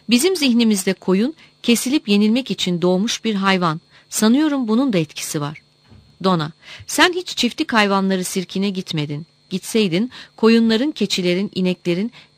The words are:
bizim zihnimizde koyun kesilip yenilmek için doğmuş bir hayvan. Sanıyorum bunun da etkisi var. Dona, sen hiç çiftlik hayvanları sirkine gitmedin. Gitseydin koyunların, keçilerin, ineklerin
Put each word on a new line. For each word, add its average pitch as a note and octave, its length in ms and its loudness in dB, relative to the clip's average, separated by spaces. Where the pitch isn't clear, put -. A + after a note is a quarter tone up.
bizim D4 260 2
zihnimizde A3+ 580 2
koyun G3+ 400 0
kesilip B3 460 0
yenilmek G#3+ 420 2
için F3+ 300 -4
doğmuş F#3 420 0
bir A3 120 -2
hayvan. F#3 460 0
Sanıyorum C4+ 580 2
bunun A#3 260 0
da F#3 40 2
etkisi - 440 -4
var. D3 200 -10
Dona, E3 280 0
sen E4 260 2
hiç F4+ 240 -8
çiftlik B3 360 -4
hayvanları G3 500 2
sirkine F#3+ 460 -4
gitmedin. D#3 560 -6
Gitseydin G3 640 -2
koyunların, A3+ 540 4
keçilerin, F#3 640 -2
ineklerin F3+ 560 -2